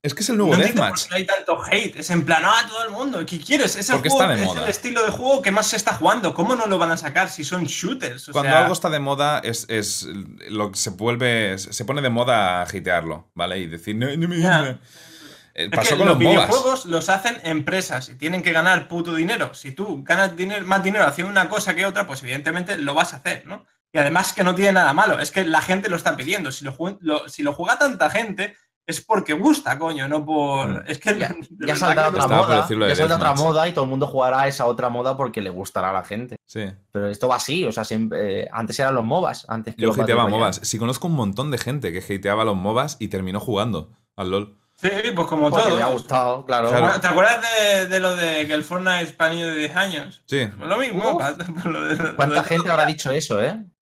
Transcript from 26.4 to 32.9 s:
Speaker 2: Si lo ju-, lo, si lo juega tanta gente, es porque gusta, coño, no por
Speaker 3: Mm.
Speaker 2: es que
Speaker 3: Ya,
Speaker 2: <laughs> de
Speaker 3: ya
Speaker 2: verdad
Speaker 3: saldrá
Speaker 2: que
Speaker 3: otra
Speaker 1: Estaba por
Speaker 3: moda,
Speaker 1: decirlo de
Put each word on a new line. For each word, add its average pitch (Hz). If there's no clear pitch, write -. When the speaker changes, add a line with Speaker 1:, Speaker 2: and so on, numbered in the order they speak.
Speaker 2:
Si 143
lo 135
ju-, 190
lo, 151
si -
lo 143
juega 233
tanta 196
gente, 202
es 160
porque 196
gusta, 180
coño, 156
no 151
por 143
Speaker 3:
Mm. -
Speaker 2:
es 151
que 208
Speaker 3:
Ya, -
Speaker 2:
<laughs> -
de -
Speaker 3:
ya 151
Speaker 2:
verdad -
Speaker 3:
saldrá 175
Speaker 2:
que 156
Speaker 3:
otra -
Speaker 1:
Estaba -
por -
Speaker 3:
moda, -
Speaker 1:
decirlo -
de -